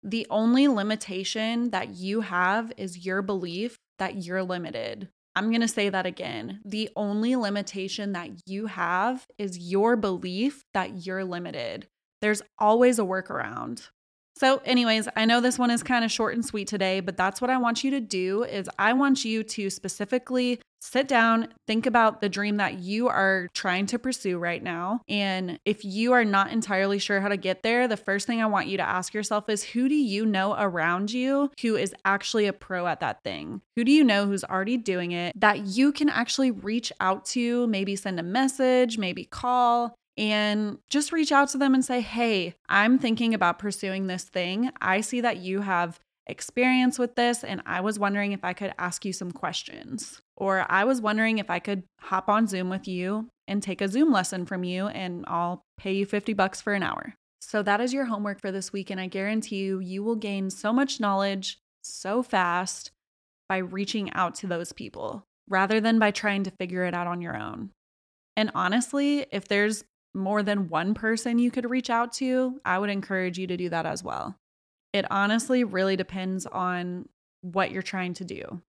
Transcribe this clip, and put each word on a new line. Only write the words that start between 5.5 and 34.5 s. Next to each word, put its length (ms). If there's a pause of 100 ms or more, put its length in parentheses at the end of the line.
gonna 160
say 220
that 160
again. 580
The 320
only 400
limitation 760
that 160 (160)
you 220
have 600 (100)
is 220
your 380
belief 640 (100)
that 320
you're 200
limited. 600 (340)
There's 200 (160)
always 420
a 40
workaround. 880 (480)
So 260
anyways, 540
I 80
know 160
this 180
one 100
is 140
kinda 240
short 260
and 120
sweet 240
today, 320
but 160
that's 240
what 80
I 80
want 260
you 80
to 80
do, 460
is 240 (100)
I 140
want 320
you 180
to 260
specifically 920 (200)
sit 260
down, 420 (180)
think 180
about 360
the 80
dream 280
that 220
you 300
are 440
trying 340
to 120
pursue 380
right 260
now. 460
And 560
if 180
you 300
are 100
not 280
entirely 480
sure 200
how 80
to 100
get 260
there, 240
the 100
first 280
thing 160
I 60
want 200
you 100
to 100
ask 260
yourself 360
is, 140
who 260
do 60
you 300
know 320
around 540
you 400 (100)
who 140
is 180 (120)
actually 420
a 60
pro 340
at 140
that 220
thing? 380 (140)
Who 80
do 80
you 140
know 200
who's 200
already 320